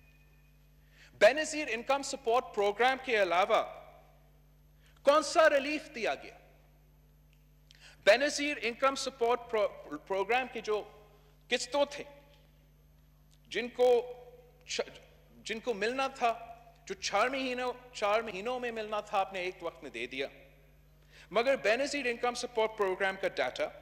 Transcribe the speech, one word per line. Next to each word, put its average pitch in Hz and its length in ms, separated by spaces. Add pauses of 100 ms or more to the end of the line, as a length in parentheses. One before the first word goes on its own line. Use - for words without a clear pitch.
(1200)
बेनजीर 294 500
इनकम 240 320
सपोर्ट 254 440
प्रोग्राम 233 600
के 247 100
अलावा 208 640 (1300)
कौन 294 180
सा 320 240
रिलीफ 294 400
दिया 175 280
गया? - 240 (1700)
बेनजीर 285 520
इनकम 262 380
सपोर्ट 240 460
प्रो-, 220 280 (380)
प्रोग्राम 202 400
के 220 140
जो 208 200 (680)
किस्तों 277 360
थे, - 200 (1400)
जिनको 247 380 (840)
छ-, - 200 (480)
जिनको 220 360
मिलना 247 340
था, 240 240 (560)
जो 196 60
चार 208 360
महीनों, 254 440 (220)
चार 214 280
महीनों 226 360
में 240 120
मिलना 214 300
था, 208 180
आपने 190 240
एक 180 200
वक्त 160 200
में 131 100
दे 117 140
दिया। 131 220 (1040)
मगर 247 240
बेनजीर 262 500
इनकम 240 260
सपोर्ट 220 380
प्रोग्राम 190 440
का 190 120
डेटा, 143 380 (160)